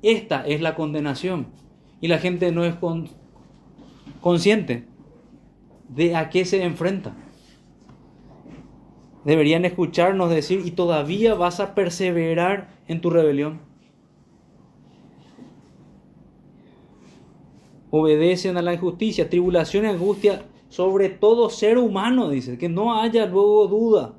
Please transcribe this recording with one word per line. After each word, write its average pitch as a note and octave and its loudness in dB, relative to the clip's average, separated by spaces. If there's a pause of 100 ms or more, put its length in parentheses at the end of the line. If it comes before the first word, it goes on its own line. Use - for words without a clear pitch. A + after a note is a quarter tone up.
Esta G3 0
es D3 -2
la D#3+ -2
condenación. D#3 -6 (540)
Y E3 -4
la E3 2
gente F3+ -2
no E3+ -2
es E3+ -2
con-, E3 -6 (1120)
consciente F3 0 (1040)
de E3 -2
a D#3+ -4
qué F#3 0
se F#3 -2
enfrenta. F3 -4 (2000)
Deberían D#3 4
escucharnos F3 0
decir: E3+ 0
"¿Y F3 -8
todavía F3 0
vas F3 -2
a G3 -6
perseverar F3 -2 (200)
en E3 -6
tu F3 0
rebelión?". D#3 0 (4000)
Obedecen E3 2
a F3 -2
la F3 -2
injusticia, F3 -4
tribulación F3+ 0
y A3 0
angustia G3 0 (260)
sobre F#3+ 0
todo G#3+ 4
ser A3 2
humano, A3+ 0
dice, B2+ -4
que F3 -4
no G#3+ -2
haya A3+ 2
luego G3+ 4
duda. G#3 2